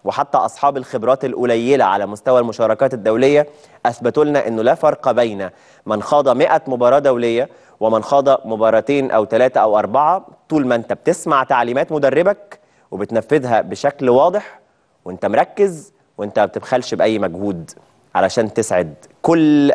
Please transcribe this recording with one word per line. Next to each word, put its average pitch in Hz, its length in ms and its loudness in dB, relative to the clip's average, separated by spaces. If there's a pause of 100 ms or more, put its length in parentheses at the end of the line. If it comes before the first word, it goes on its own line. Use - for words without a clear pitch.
وحتى 131 340 -4
أصحاب 139 400 -2
الخبرات 127 480 -2
القليلة 120 600 0
على 98 200 0
مستوى 113 340 0
المشاركات 117 540 0
الدولية 127 540 2 (380)
أثبتوا 123 400 0
لنا 147 220 0
إنه 113 140 -4
لا 131 140 2
فرق 143 360 -2
بين 107 380 -2 (360)
من 107 180 -4
خاض 147 260 2
مائة 139 380 2
مباراة 123 320 2
دولية 123 500 0 (300)
ومن 110 240 0
خاض 135 440 2
مباراتين 110 640 0
أو 110 140 2
ثلاثة 120 360 2
أو 110 180 2
أربعة، 147 460 0 (240)
طول 147 180 0
ما 123 80 0
أنت 113 180 -4
بتسمع 143 500 -2
تعليمات 123 480 -2
مدربك 151 680 -2 (320)
وبتنفذها 113 680 -2
بشكل 127 480 -4
واضح 170 500 2 (460)
وأنت 90 200 -10
مركز 160 680 -2 (240)
وأنت 104 220 -6
ما 104 60 4
بتبخلش 120 480 -4
بأي 107 260 0
مجهود 90 520 -6 (440)
علشان 101 380 0
تسعد 90 400 -2 (280)
كل 151 540 4